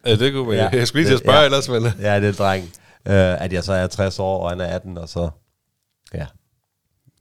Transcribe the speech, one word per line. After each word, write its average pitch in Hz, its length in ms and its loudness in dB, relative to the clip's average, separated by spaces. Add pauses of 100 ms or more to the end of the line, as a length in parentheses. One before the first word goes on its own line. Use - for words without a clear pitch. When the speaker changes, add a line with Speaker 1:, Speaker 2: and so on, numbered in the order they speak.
Speaker 1:
Ja, 113 100 4
det 131 160 2
kunne 131 140 -6
man, 110 100 -2
Speaker 2:
Ja. 110 160 2
Speaker 1:
jeg 120 160 0
skulle 147 140 0
lige 196 80 2
til 131 40 4
at 120 40 4
Speaker 2:
Det, - 80 -10
Speaker 1:
spørge 135 120 6
Speaker 2:
ja. 151 60 8
Speaker 1:
ellers, 135 240 0
men 117 140 0 (180)
Speaker 2:
Ja, 101 200 2
det 104 40 2
er 104 40 2
en 98 60 0
dreng. 95 300 0 (420)
Øh, 92 380 4
at 90 80 -6
jeg 87 120 -2
så 95 80 -4
er 92 140 0
tres 95 320 -4
år, 95 260 -2
og 87 60 -4
han 90 100 -6
er 87 60 -6
atten, 90 320 -8
og 82 100 -14
så... 85 220 -6 (840)
Ja. 76 120 -8 (960)